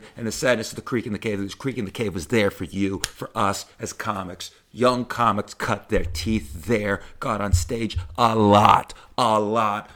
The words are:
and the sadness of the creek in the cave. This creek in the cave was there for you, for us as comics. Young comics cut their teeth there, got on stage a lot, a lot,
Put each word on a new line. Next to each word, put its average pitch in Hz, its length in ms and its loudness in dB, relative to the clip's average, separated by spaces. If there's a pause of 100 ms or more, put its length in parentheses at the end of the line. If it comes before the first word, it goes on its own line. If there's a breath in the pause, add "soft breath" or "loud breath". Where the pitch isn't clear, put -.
(160 loud breath)
and 117 100 -10
the 110 60 -4
sadness 120 400 0
of - 60 -10
the 110 40 -10
creek - 240 -4
in 110 60 -6
the 98 80 -4
cave. 104 220 -2
This 98 120 -6
creek 123 240 -6
in 117 60 -4
the 90 80 -8
cave 104 220 -4
was 85 140 -6
there 107 220 4
for - 140 -6
you, 95 360 -2
for - 360 -10
us 101 300 -2 (120)
as - 140 -10
comics. 92 580 -8 (220 soft breath)
Young 123 320 2
comics 110 500 0
cut - 360 -4
their 90 160 2
teeth 95 600 -4
there, 104 340 0 (180 loud breath)
got 110 220 -4
on 101 100 -2
stage 113 460 -4 (200 loud breath)
a 113 160 4
lot, 104 600 6 (240 loud breath)
a 113 240 4
lot, 104 540 -2